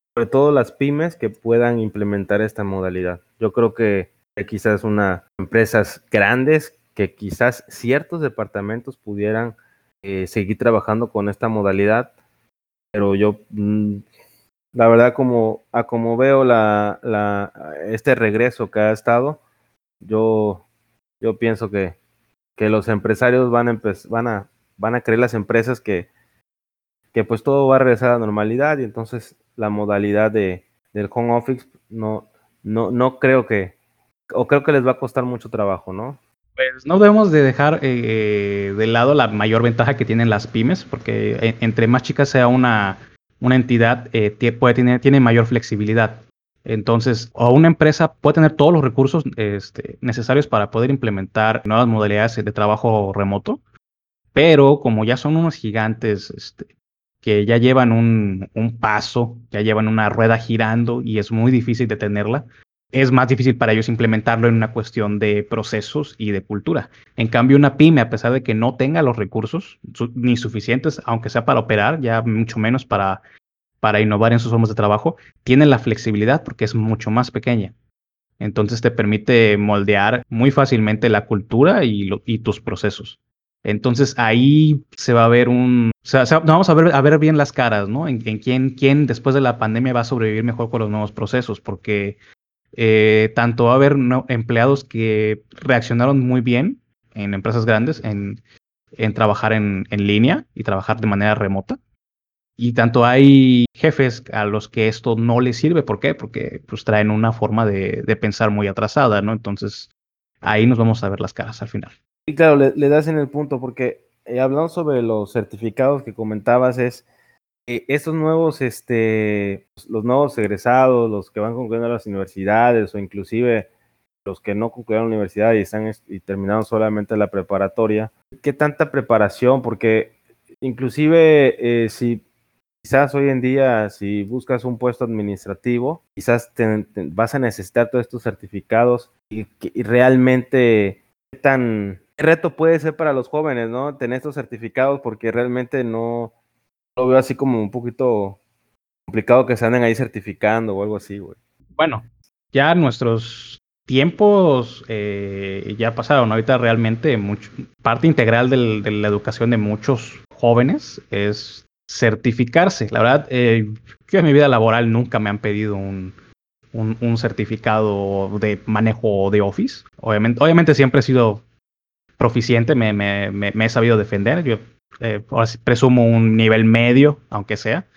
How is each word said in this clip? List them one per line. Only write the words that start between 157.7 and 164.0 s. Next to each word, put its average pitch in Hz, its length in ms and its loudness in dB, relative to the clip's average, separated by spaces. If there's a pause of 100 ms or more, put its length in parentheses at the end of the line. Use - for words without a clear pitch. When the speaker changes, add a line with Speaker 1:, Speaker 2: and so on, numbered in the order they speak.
Speaker 2:
parte 120 260 0
integral 120 420 2
del, 117 340 0
de 107 80 -4
la 104 160 -2
educación 107 420 -2
de 120 80 2
muchos 107 640 -4 (160)
jóvenes 123 640 0 (100)
es 104 540 -6 (220)
certificarse. 120 1040 0
La 113 100 -4
verdad, 131 300 2
eh, 113 420 0 (380)